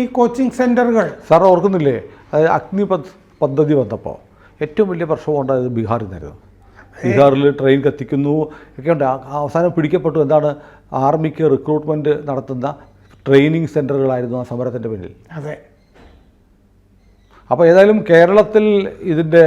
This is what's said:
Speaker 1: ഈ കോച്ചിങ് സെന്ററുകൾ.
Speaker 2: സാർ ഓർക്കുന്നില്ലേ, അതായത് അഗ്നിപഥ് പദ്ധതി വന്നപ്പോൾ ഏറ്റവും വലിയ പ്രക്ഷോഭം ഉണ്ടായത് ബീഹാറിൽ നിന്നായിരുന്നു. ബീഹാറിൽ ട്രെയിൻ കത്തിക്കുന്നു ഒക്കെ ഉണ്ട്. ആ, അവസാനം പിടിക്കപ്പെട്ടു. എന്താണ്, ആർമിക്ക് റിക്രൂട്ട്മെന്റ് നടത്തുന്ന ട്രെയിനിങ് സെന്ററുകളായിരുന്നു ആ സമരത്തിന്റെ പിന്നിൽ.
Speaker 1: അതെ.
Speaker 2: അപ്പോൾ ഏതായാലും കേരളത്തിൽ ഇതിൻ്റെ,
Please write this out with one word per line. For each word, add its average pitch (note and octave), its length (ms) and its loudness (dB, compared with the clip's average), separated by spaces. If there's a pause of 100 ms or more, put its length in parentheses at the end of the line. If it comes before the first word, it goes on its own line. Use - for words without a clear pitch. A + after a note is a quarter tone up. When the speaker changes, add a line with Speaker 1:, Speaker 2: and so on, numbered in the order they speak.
Speaker 1:
ഈ - 20 -4 (140)
കോച്ചിങ് A#3+ 420 0
സെന്ററുകൾ. A#3+ 480 0 (220)
Speaker 2:
സാർ E3+ 220 6
ഓർക്കുന്നില്ലേ, E3+ 440 0 (340)
അതായത് D#3+ 280 2
അഗ്നിപഥ് F#3+ 520 -4 (320)
പദ്ധതി D3+ 380 0
വന്നപ്പോൾ G#2+ 340 -8 (500)
ഏറ്റവും G#3 280 -2
വലിയ E3+ 180 -6
പ്രക്ഷോഭം D3+ 320 -4
ഉണ്ടായത് B2+ 340 -2
ബീഹാറിൽ A2+ 300 -4
നിന്നായിരുന്നു. D#2+ 320 -16 (640)
ബീഹാറിൽ C3+ 420 4 (160)
ട്രെയിൻ C3+ 260 2
കത്തിക്കുന്നു C#3+ 460 -4 (460)
ഒക്കെ C3+ 160 -4
ഉണ്ട്. C#3+ 160 -2
ആ, C3 40 -2 (260)
അവസാനം E3 360 -2
പിടിക്കപ്പെട്ടു. D#3+ 500 -2
എന്താണ്, D3+ 240 2 (540)
ആർമിക്ക് D#3 400 -2 (100)
റിക്രൂട്ട്മെന്റ് D3+ 600 -2 (140)
നടത്തുന്ന C3+ 400 -8 (580)
ട്രെയിനിങ് D3 480 4
സെന്ററുകളായിരുന്നു C3 680 -2
ആ - 100 -14
സമരത്തിന്റെ A#2+ 400 -6
പിന്നിൽ. F#2+ 200 -12 (260)
Speaker 1:
അതെ. D3 160 -12 (2000)
Speaker 2:
അപ്പോൾ C3+ 200 2
ഏതായാലും G3+ 280 6 (100)
കേരളത്തിൽ G3+ 560 4 (480)
ഇതിൻ്റെ, D#3+ 340 4